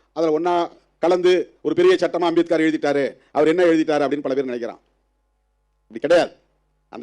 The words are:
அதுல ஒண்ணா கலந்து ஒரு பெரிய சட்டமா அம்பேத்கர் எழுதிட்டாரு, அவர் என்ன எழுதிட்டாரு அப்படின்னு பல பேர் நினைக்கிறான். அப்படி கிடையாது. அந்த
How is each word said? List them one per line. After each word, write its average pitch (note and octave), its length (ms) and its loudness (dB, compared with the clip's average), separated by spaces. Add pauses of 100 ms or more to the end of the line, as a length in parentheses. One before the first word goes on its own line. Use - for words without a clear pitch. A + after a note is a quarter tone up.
(160)
அதுல D#3+ 220 0
ஒண்ணா F3 160 -2 (480)
கலந்து F3+ 300 2 (340)
ஒரு D#3 120 -2
பெரிய F#3 240 4
சட்டமா E3+ 280 -2
அம்பேத்கர் E3+ 340 0
எழுதிட்டாரு, C#3+ 400 -2 (320)
அவர் D#3 160 4
என்ன F3+ 180 2
எழுதிட்டாரு D#3 340 0
அப்படின்னு C#3 220 -4
பல C3 100 -2
பேர் C3+ 140 -4
நினைக்கிறான். A2+ 300 -10 (1040)
அப்படி A2+ 200 -12
கிடையாது. D#3 280 2 (600)
அந்த A#2 100 -12